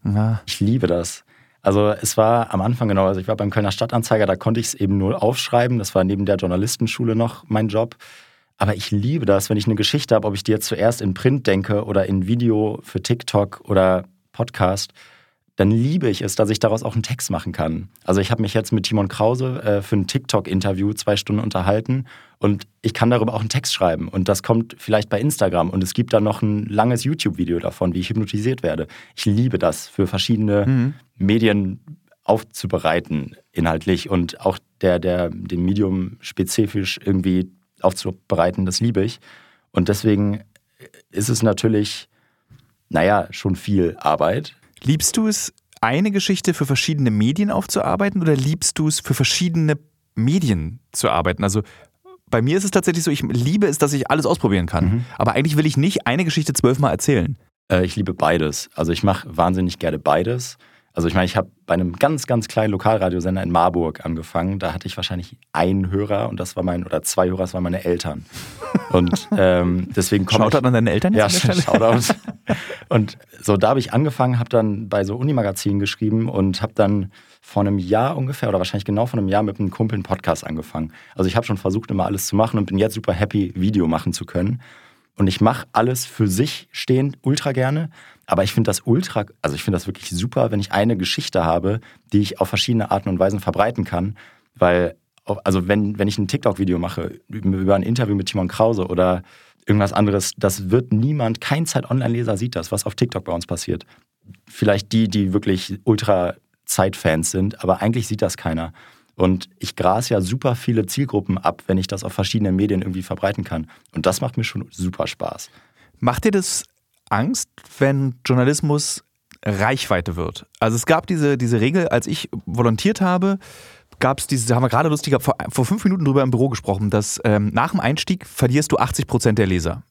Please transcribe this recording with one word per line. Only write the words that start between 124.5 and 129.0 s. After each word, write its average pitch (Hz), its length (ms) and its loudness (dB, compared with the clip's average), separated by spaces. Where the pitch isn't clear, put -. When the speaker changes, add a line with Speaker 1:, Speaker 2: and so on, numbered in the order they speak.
Speaker 1:
haben 123 80 2
wir 127 60 2
gerade 151 200 2
lustiger 147 300 0
vor, - 160 0
vor 131 160 0
fünf 202 180 -2
Minuten 185 220 2
drüber 135 180 4
im 131 80 2
Büro 123 180 2
gesprochen, 104 400 0
dass, 104 360 0
ähm, 104 280 4
nach 131 180 0
dem 185 80 0
Einstieg 160 460 -2
verlierst 135 460 2
du - 60 2
achtzig 123 300 -2